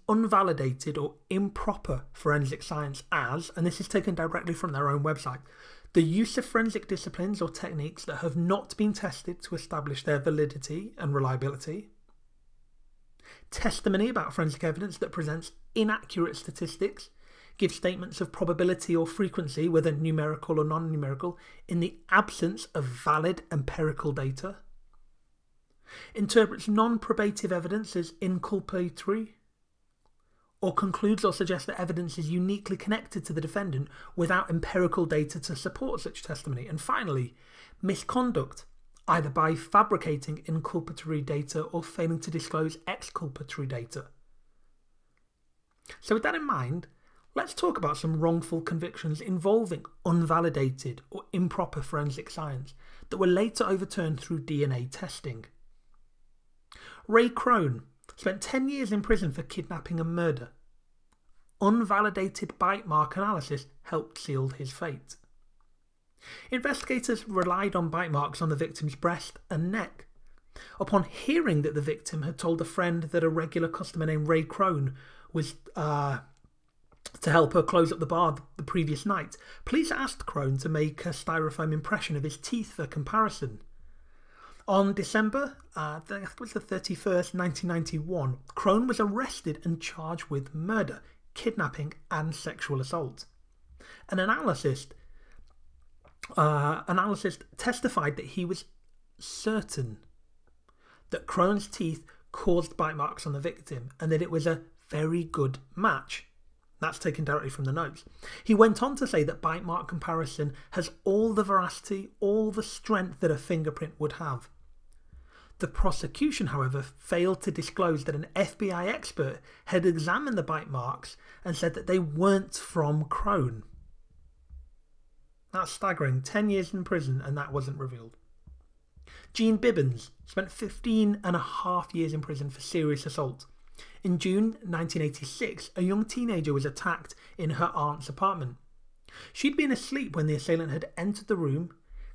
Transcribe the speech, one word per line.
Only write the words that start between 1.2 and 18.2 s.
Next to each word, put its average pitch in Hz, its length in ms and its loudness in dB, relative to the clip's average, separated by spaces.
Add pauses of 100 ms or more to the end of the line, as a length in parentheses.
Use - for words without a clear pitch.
improper 196 840 -2
forensic 147 500 0
science 147 480 -6
as, 156 440 -2
and 170 120 2
this 175 140 -2
is - 80 -8
taken 190 260 2
directly 170 380 -2
from 165 180 -4
their 139 180 2
own 143 140 2
website, 135 380 -2 (500)
"the 170 100 6
use 185 360 4
of 247 80 0
forensic 226 420 0
disciplines 190 540 -4
or 160 80 0
techniques 160 560 -8
that 147 120 -8
have 165 200 -2
not 185 400 2
been 214 160 2
tested 175 500 -8
to - 120 -8
establish 147 480 -6
their 147 160 2
validity 151 800 -2
and 139 160 0
reliability, 139 760 -2 (1600)
testimony 208 580 2
about 214 260 -2
forensic 143 300 -2
evidence 170 340 -2
that - 140 -4
presents 160 400 -4 (240)
inaccurate 214 640 0
statistics, - 720 -6 (480)
gives 190 180 2
statements 180 460 -4